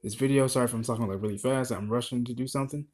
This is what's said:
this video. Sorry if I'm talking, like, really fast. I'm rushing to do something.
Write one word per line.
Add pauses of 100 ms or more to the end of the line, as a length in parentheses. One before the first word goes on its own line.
this
video.
Sorry
if
I'm
talking,
like,
really
fast.
I'm
rushing
to
do
something.